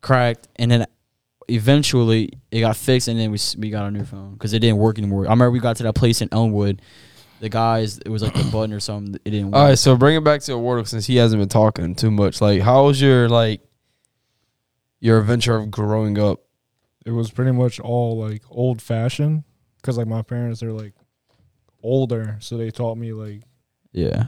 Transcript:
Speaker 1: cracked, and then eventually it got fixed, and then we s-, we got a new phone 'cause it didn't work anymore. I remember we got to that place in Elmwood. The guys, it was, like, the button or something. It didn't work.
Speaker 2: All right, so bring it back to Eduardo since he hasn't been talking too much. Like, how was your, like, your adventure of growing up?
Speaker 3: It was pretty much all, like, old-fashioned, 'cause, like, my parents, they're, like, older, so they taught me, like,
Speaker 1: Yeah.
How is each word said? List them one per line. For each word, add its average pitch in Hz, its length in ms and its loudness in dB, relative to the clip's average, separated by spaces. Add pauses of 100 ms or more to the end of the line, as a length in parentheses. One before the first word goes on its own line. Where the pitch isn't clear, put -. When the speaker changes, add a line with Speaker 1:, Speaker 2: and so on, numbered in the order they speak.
Speaker 1:
cracked, 123 540 0
and 120 140 0
then 117 160 2 (600)
eventually 117 800 2 (200)
it 113 100 -2
got 110 160 0
fixed, 127 320 0
and 113 100 -4
then 110 120 -2
we 104 60 -6
s-, - 200 -6
we 107 140 -8
got 104 160 -6
a 101 40 -6
new 104 140 -6
phone 98 320 -16
'cause 107 160 -6
it 113 60 0
didn't 110 180 2
work 107 220 2
anymore. 98 280 -2
I - 40 -2
remember 123 220 4
we 123 80 0
got 117 160 -2
to 117 80 -8
that 110 100 0
place 117 260 2
in 113 120 -4
Elmwood. 104 500 0 (580)
The 110 80 -8
guys, 113 480 -2
it - 140 -14
was, 107 120 -4
like, 113 120 -4
the - 180 0
button 110 220 -4
or 101 60 -6
something. 101 340 -8 (100)
It 107 60 -6
didn't 104 220 -2
work. - 20 -4
Speaker 2:
All 143 140 8
right, 131 100 6
so 131 180 6
bring 143 200 6
it 156 80 -2
back 151 180 2
to 143 100 -6
Eduardo 120 320 -2
since 107 220 -8
he 127 100 2
hasn't 113 240 4
been 98 80 0
talking 107 460 2
too 110 160 0
much. 101 320 0
Like, 104 180 2
how 127 240 4
was 139 160 2
your, 127 300 4
like, 113 320 0 (1400)
your 113 180 4
adventure 113 380 2
of 107 140 -4
growing 107 480 -2
up? 104 220 0 (680)
Speaker 3:
It 117 60 -6
was 117 180 -4
pretty 131 220 0
much 123 280 0
all, 120 380 -2
like, 107 320 -8
old-fashioned, 123 920 -2 (400)
'cause, 123 160 -4
like, 117 80 -4
my 113 160 -6
parents, 120 380 -8
they're, 113 120 -8
like, 107 220 -14 (880)
older, 113 580 -2
so - 180 -12
they 113 120 -6
taught 113 280 -6
me, 113 140 -10
like, 107 280 -14 (520)
Speaker 1:
Yeah. 87 360 -2